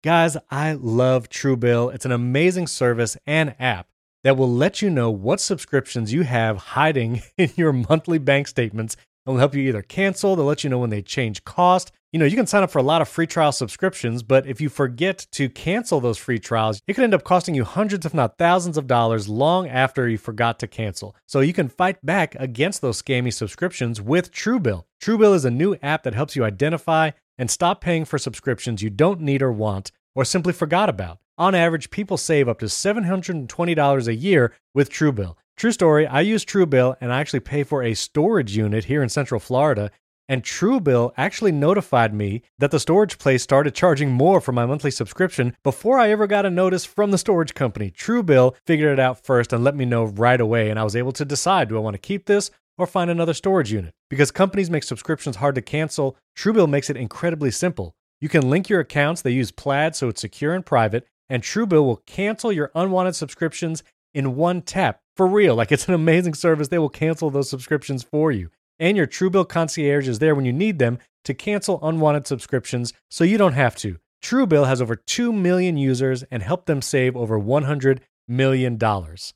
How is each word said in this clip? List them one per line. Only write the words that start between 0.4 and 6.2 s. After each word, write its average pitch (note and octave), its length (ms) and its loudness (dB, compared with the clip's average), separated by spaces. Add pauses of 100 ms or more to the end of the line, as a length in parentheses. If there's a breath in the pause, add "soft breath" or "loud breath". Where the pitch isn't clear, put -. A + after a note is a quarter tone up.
I D3+ 240 -2
love B2+ 560 0
Truebill. B2 640 0
It's B2+ 120 -12
an B2+ 60 -2
amazing D3 560 0
service A#2+ 580 -2
and D3+ 340 -2
app A#2 280 -2 (360)
that C3+ 140 4
will B2+ 140 2
let C3+ 300 0
you G#3 80 0
know B2 200 0
what G#2+ 300 -2
subscriptions B2 760 -2
you E3+ 100 2